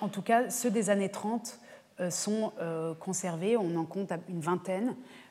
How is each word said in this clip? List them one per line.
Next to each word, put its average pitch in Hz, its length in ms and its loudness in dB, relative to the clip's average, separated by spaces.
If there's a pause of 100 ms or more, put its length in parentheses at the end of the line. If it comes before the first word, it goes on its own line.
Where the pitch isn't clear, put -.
en 208 80 0
tout 190 140 -4
cas, 233 280 4
ceux - 200 0
des 208 200 2
années 196 200 4
trente, 226 480 -4 (400)
euh, 180 120 0
sont, 214 500 0
euh, 165 340 -2
conservés. 180 600 0
On 175 200 2
en 165 80 2
compte 180 280 -4 (160)
une 175 120 -4
vingtaine. 185 560 0 (340)